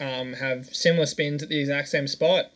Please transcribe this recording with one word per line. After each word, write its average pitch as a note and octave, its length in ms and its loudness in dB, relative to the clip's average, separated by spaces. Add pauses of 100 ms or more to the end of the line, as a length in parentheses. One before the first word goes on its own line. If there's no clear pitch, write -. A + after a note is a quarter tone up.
um, C3 340 -6
have C3 400 -4
similar E3 320 4
spins D3 360 -2
at D3+ 60 -10
the D#3 120 0
exact C#3+ 280 -2
same C#3+ 180 0
spot D#3+ 500 2